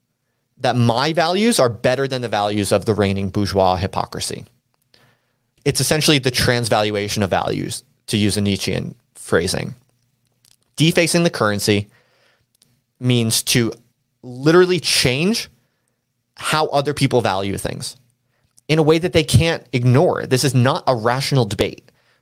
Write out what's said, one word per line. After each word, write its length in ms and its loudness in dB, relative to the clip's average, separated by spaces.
that 200 -2
my 360 2
values 480 2
are 80 4
better 400 -2
than 140 -6
the 60 -6
values 440 0
of 140 2
the 80 2
reigning 340 0
bourgeois 480 0
hypocrisy. 720 -6
It's 160 0
essentially 380 2
the 120 0
transvaluation 920 0
of 60 -2
values, 520 -4
to 100 -4
use 200 2
a 40 -2
Nietzschean 540 -4
phrasing. 600 -2
Defacing 480 2
the 60 0
currency 580 0
means 420 0
to 300 0
literally 560 2
change 720 -2
how 320 -2
other 260 -2
people 260 0
value 380 -2
things 380 -10
in 100 0
a 40 4
way 160 4
that 140 -4
they 120 2
can't 480 0
ignore. 540 2
This 180 0
is 100 0
not 320 2
a 80 2
rational 500 0
debate, 460 -6